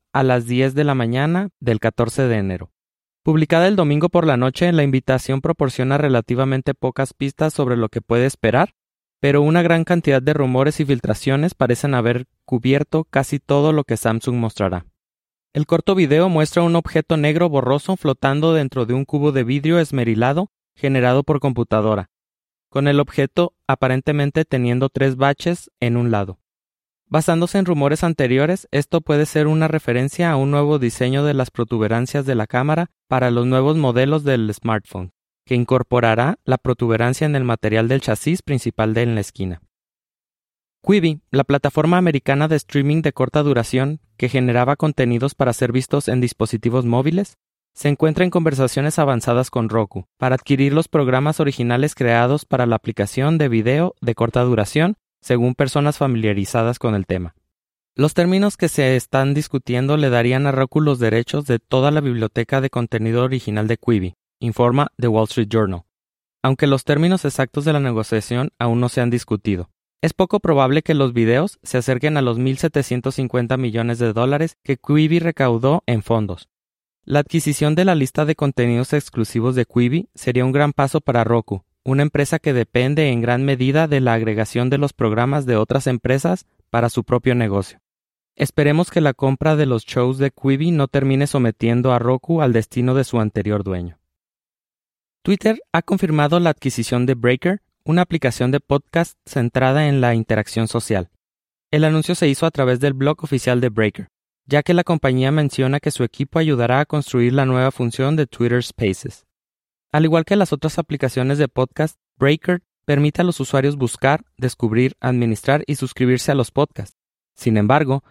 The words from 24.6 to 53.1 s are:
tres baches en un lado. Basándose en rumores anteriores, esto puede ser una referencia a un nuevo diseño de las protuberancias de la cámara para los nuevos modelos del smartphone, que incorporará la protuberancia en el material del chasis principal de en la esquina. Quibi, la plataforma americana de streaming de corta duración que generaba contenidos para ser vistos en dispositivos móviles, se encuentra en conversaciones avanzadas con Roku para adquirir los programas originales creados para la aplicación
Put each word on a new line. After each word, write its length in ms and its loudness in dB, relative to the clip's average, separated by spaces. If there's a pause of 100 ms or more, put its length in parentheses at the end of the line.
tres 260 0
baches 640 -2
en 160 0
un 160 0
lado. 280 -4 (680)
Basándose 500 0
en 80 2
rumores 380 0
anteriores, 680 0
esto 280 -2
puede 260 0
ser 220 0
una 220 0
referencia 600 -2
a 60 0
un 160 0
nuevo 260 2
diseño 460 -2
de 100 0
las 160 -2
protuberancias 760 -2
de 100 -2
la 100 -2
cámara 460 -2 (160)
para 240 0
los 160 0
nuevos 300 2
modelos 480 0
del 280 0
smartphone, 600 -6 (320)
que 100 -2
incorporará 880 2
la 140 0
protuberancia 680 0
en 120 0
el 80 -2
material 420 0
del 140 0
chasis 400 -2
principal 520 -2
de 100 0
en 120 0
la 60 -2
esquina. 400 -8 (1200)
Quibi, 360 2 (100)
la 140 2
plataforma 520 0
americana 520 0
de 80 2
streaming 440 0
de 120 -2
corta 300 0
duración 580 0 (160)
que 100 -2
generaba 480 2
contenidos 600 0
para 180 0
ser 180 -2
vistos 380 -2
en 100 0
dispositivos 680 -2
móviles, 520 -2 (360)
se 160 -4
encuentra 340 0
en 60 2
conversaciones 720 0
avanzadas 500 0
con 180 -2
Roku 380 -4 (100)
para 200 0
adquirir 360 0
los 160 0
programas 540 0
originales 520 0
creados 520 2
para 200 0
la 120 2
aplicación 600 -2